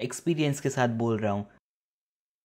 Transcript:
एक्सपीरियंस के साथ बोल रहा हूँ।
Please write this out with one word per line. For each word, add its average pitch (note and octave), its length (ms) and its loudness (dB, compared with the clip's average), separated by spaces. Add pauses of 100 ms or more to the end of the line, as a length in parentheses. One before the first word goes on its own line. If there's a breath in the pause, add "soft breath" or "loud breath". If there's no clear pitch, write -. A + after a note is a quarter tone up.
एक्सपीरियंस D3 600 0
के C#3 100 0
साथ A#2+ 260 2
बोल A2+ 220 2
रहा G#2 140 0
हूँ। G2+ 140 -2 (1000 soft breath)